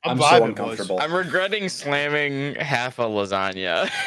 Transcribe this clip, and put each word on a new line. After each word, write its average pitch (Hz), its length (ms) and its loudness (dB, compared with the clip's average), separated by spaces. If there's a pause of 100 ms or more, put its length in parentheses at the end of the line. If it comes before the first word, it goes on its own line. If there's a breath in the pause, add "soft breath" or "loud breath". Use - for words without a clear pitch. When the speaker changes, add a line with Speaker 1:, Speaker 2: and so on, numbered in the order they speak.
Speaker 1:
I'm - 60 0
Speaker 2:
I'm 127 60 0
so 135 80 4
Speaker 1:
vibing, 156 140 10
boys. 113 100 4
Speaker 2:
uncomfortable. 104 520 -4
Speaker 3:
I'm 156 120 -2
regretting 185 560 -2
slamming 143 840 -2
half 127 440 -4
a 120 40 0
lasagna 95 880 0 (180)